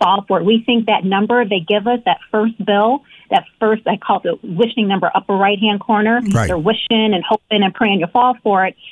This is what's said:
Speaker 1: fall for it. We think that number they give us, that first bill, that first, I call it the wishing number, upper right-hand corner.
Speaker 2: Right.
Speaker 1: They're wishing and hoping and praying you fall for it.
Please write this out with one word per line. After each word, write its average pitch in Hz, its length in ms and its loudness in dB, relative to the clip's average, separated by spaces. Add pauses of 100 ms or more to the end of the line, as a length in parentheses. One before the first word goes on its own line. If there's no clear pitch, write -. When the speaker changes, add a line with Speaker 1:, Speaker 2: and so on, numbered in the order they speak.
Speaker 1:
fall 196 260 2
for 190 120 0
it. 165 60 -2
We 226 200 2
think 233 220 0
that 208 160 0
number 214 420 0
they 196 140 -2
give 208 280 -2
us, 240 180 0
that 180 140 0 (120)
first 220 340 -2
bill, 214 380 0 (260)
that 180 140 2 (160)
first, 214 260 0
I 180 120 0
call - 260 -2
it - 0 -
the - 240 -6 (140)
wishing 226 260 0
number, 190 260 0
upper 196 220 -2
right-hand 202 460 0
corner. 220 400 0 (120)
Speaker 2:
Right. 196 140 2
Speaker 1:
They're 175 100 -2
wishing 220 560 0
and 175 100 -2
hoping 214 400 -2
and 190 100 0
praying 202 260 0
you 170 80 -2
fall 247 340 2
for 190 240 0
it. 185 100 -6 (160)